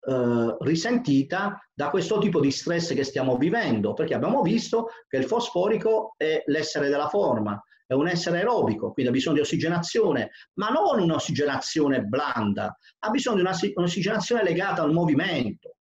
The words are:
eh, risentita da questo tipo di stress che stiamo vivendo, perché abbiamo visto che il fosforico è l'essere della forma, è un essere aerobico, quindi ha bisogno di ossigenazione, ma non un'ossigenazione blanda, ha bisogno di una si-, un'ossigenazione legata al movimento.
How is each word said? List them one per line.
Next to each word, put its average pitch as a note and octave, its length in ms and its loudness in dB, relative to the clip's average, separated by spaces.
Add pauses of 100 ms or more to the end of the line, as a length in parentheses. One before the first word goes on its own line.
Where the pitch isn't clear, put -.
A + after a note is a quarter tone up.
eh, A#2+ 540 0
risentita F3 960 0 (140)
da D3 160 -4
questo F#3+ 300 0
tipo F3 200 2
di C#3 120 4
stress E3+ 420 -2
che C3+ 120 0
stiamo C3 340 -2
vivendo, B2+ 560 0
perché - 180 -2
abbiamo F3+ 300 0
visto A3+ 460 0 (200)
che - 80 -4
il C3 80 0
fosforico G#3+ 920 0
è D#3 280 0
l'essere D3 440 0
della C#3+ 180 0
forma, A2+ 500 0 (280)
è B2+ 80 0
un D3 140 2
essere E3+ 280 0
aerobico, F3+ 560 0
quindi B2 180 0
ha B2 40 0
bisogno C#3 220 2
di D3 40 4
ossigenazione, E3 920 0 (280)
ma G#3 100 -2
non C#4+ 320 2
un'ossigenazione C#3+ 1000 0
blanda, G#2+ 760 -2 (220)
ha G#3+ 100 -4
bisogno A#3+ 280 0
di F#3 60 2
una F#3 120 0
si-, G3+ 200 -2
un'ossigenazione G3+ 680 0
legata F3+ 400 0
al D3+ 100 2
movimento. D#3+ 880 0